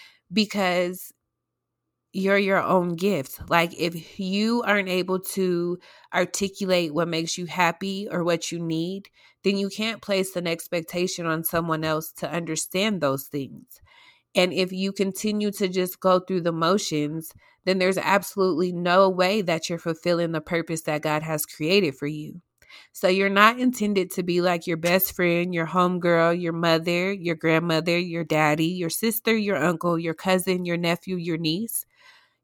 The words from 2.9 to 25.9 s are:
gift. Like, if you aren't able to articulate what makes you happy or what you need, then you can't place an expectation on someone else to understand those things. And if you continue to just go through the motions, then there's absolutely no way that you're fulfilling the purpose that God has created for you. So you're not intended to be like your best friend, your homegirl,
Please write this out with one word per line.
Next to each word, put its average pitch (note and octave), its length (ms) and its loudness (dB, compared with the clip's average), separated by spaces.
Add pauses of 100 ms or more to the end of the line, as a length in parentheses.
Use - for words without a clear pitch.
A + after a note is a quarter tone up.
gift. F3 420 -2 (100)
Like, E3+ 300 2
if E3 400 -6
you G#3 440 0
aren't G3+ 260 2
able F#3 320 0
to F3 580 -2 (360)
articulate F3+ 800 0
what E3 140 0
makes E3 280 -2
you F3+ 100 -6
happy F3+ 640 -2
or E3+ 140 -2
what E3+ 260 0
you E3+ 80 -6
need, E3+ 520 -4 (340)
then G3 140 2
you G3 100 -2
can't G#3+ 340 -6
place F#3+ 320 -2
an F3 120 -4
expectation E3+ 800 -4
on E3 180 -2
someone D#3+ 400 -2
else D#3 300 -2
to C#3+ 160 -6
understand E3+ 720 -2
those C3+ 240 0
things. - 560 -10 (540)
And F3+ 180 2
if F#3 200 0
you F#3+ 200 -2
continue G#3 600 -2
to G3 160 -2
just F#3 320 -2
go F#3 200 4
through F#3 200 -2
the E3+ 120 0
motions, D#3+ 800 0 (340)
then F#3+ 120 2
there's F#3 200 2
absolutely F#3 720 2
no F3 380 4
way F#3 320 2
that E3 260 -2
you're E3+ 100 -4
fulfilling E3+ 540 0
the D#3+ 80 -2
purpose E3 420 -4
that D3+ 200 -2
God D3+ 200 0
has D#3 220 -4
created D#3+ 520 0
for C#3+ 100 -6
you. D3+ 340 -8 (520)
So - 160 0
you're F#3+ 200 4
not G#3+ 300 4
intended G#3 540 0
to F#3 100 -4
be F3 180 0
like F3 260 0
your E3+ 100 -2
best F3 380 0
friend, F3 380 2
your E3 140 -2
homegirl, F3 720 2